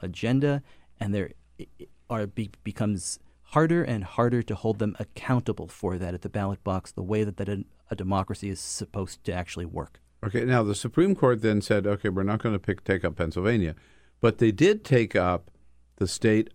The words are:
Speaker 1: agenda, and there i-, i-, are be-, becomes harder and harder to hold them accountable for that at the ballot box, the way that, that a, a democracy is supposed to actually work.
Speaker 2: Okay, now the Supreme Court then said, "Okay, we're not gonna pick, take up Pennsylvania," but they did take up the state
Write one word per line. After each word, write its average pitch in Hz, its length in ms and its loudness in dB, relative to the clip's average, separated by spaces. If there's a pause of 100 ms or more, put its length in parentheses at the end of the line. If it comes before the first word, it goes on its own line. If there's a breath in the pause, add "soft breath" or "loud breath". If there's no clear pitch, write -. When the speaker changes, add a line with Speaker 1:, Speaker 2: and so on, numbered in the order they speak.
Speaker 1:
agenda, 135 600 0 (380 soft breath)
and 101 160 -2
there 98 160 -2 (280)
i-, - 80 -12 (120)
i-, - 60 -18 (240)
are 110 180 -4
be-, 101 240 -6 (120)
becomes 104 560 -2 (240)
harder 165 400 2
and 110 200 -2
harder 120 400 0
to 104 120 -6
hold 107 240 -2
them 104 200 -2
accountable 113 680 -2
for 92 300 -6
that 90 160 -6
at 87 80 -8
the 92 80 -8
ballot 98 340 -4
box, 92 280 -4
the 95 120 -10
way 107 200 0
that, 104 140 -6
that 98 100 -6
a, 98 160 -4 (260)
a 104 60 -6
democracy 95 540 -2
is 95 100 -6
supposed - 640 -8
to - 80 -6
actually 87 340 -6
work. 85 360 -10 (240)
Speaker 2:
Okay, 117 180 0
now 123 200 4
the 101 120 0
Supreme 175 400 2
Court 123 260 4
then 107 200 4
said, 101 240 2
"Okay, 101 240 0
we're 95 140 0
not 104 180 0
gonna 110 180 0
pick, - 240 -4
take 95 220 0
up - 100 -2
Pennsylvania," 95 600 0 (460 soft breath)
but 113 180 4
they 110 120 6
did 185 320 4
take 117 320 4
up 90 360 2 (460)
the 95 100 0
state 110 480 2